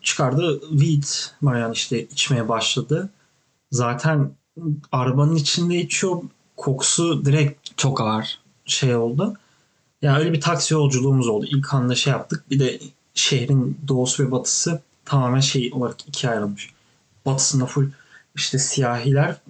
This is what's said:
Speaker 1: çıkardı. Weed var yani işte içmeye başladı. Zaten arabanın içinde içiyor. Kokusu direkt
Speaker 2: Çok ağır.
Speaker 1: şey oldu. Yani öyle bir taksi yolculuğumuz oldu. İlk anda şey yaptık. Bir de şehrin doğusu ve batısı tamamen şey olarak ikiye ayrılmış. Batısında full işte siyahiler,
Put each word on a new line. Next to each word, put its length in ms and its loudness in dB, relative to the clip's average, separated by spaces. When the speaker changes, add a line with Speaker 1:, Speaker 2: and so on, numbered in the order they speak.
Speaker 1:
çıkardı. 580 0
Weed 340 4
var 180 2
yani 120 -2
işte 320 -4
içmeye 440 -2
başladı. 640 -2
Zaten 600 0
arabanın 440 2
içinde 440 0
içiyor. 420 -2
Kokusu 680 0
direkt 540 0
Speaker 2:
Çok 220 0
ağır. 380 -2
Speaker 1:
şey 320 0
oldu. 400 0
Yani 160 4
öyle 140 2
bir 80 0
taksi 340 0
yolculuğumuz 540 4
oldu. 220 0
İlk 240 0
anda 200 2
şey 160 0
yaptık. 400 -4
Bir 100 2
de 200 0
şehrin 640 0
doğusu 380 0
ve 40 -2
batısı 520 -2
tamamen 360 2
şey 320 0
olarak 360 -6
ikiye 240 -4
ayrılmış. 380 -4
Batısında 400 0
full 240 0
işte 240 -4
siyahiler, 800 2